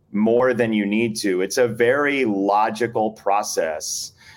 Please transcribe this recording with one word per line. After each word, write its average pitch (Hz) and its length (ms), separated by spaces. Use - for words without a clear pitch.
more 117 420
than 117 200
you 107 120
need 107 320
to. 92 240
It's 98 160
a 123 100
very 131 580
logical 110 840
process 95 1000